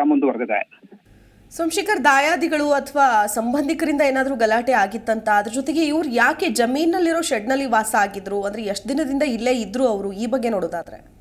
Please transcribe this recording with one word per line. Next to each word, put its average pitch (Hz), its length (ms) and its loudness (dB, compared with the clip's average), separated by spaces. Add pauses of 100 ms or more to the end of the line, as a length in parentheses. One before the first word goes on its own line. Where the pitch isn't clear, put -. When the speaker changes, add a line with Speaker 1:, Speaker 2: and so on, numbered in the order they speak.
Speaker 1:
ಮುಂದುವರೆದಿದೆ. 139 680 0 (800)
Speaker 2:
ಸೋಮಶೇಖರ್, 339 540 -2
ದಾಯಾದಿಗಳು 294 680 2
ಅಥವಾ 269 560 2
ಸಂಬಂಧಿಕರಿಂದ 285 840 -2
ಏನಾದ್ರೂ 269 260 0
ಗಲಾಟೆ 233 380 2
ಆಗಿತ್ತಂತ? 220 640 0
ಅದ್ರ 208 200 2
ಜೊತೆಗೆ 294 320 0
ಇವ್ರು 311 220 0
ಯಾಕೆ 254 400 2
ಜಮೀನಲ್ಲಿರೋ 330 720 0
ಶೆಡ್‌ನಲ್ಲಿ 262 440 -2
ವಾಸ 220 340 0
ಆಗಿದ್ರು? 196 440 -2
ಅಂದ್ರೆ, 208 200 -6
ಎಷ್ಟು 208 260 -6
ದಿನದಿಂದ 277 340 0
ಇಲ್ಲೇ 247 300 0
ಇದ್ರು 233 340 -2
ಅವರು? 196 260 -2
ಈ 208 140 -6
ಬಗ್ಗೆ 240 220 -2
ನೋಡೋದಾದ್ರೆ. 180 720 -6